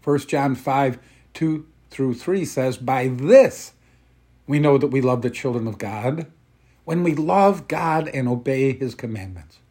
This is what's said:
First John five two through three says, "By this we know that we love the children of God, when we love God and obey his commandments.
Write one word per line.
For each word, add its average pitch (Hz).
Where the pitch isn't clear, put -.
First 143
John 139
five 135
two 156
through 131
three 180
says, 131
"By 131
this 156
we 147
know 147
that 139
we 135
love 127
the 123
children 120
of 110
God, 120
when 165
we 170
love 185
God 160
and 127
obey 131
his 131
commandments. 95